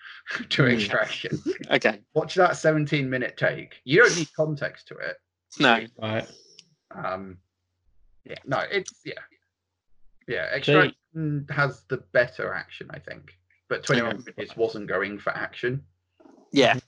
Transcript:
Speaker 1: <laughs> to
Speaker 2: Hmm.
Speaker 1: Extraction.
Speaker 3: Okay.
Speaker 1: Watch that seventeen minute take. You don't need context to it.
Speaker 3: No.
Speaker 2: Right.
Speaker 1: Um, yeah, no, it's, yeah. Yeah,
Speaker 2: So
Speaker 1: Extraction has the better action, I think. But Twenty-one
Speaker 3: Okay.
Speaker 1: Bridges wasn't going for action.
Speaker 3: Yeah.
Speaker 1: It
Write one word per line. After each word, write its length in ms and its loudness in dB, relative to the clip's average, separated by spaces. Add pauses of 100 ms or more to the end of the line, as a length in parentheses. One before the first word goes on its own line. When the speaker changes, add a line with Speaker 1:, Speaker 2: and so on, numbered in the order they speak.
(260)
Speaker 1:
<laughs> 240 -8
to 140 4
Speaker 2:
Hmm. 60 6
Speaker 1:
Extraction. 680 0 (320)
Speaker 3:
Okay. 300 2 (140)
Speaker 1:
Watch 200 -2
that 240 4
seventeen 520 2
minute 280 -4
take. 460 -2
You 180 6
don't 140 6
need 180 -2
context 540 -4
to 100 -16
it. 180 -8 (420)
Speaker 3:
No. 260 4 (160)
Speaker 2:
Right. 280 -2 (680)
Speaker 1:
Um, 440 -8 (840)
yeah, 200 -14
no, 140 -2 (120)
it's, 340 -6
yeah. 100 -12 (1120)
Yeah, 220 -4
Speaker 2:
So 60 -2 (240)
Speaker 1:
Extraction 680 -2
has 380 -2
the 100 -4 (140)
better 400 0
action, 400 -12
I 60 -14
think. 340 -18 (360)
But 160 -4
Twenty-one 320 0
Speaker 3:
Okay. 160 -16
Speaker 1:
Bridges 240 -12
wasn't 300 -2
going 320 -2
for 180 -6
action. 460 -4 (680)
Speaker 3:
Yeah. 240 6
Speaker 1:
It 120 -8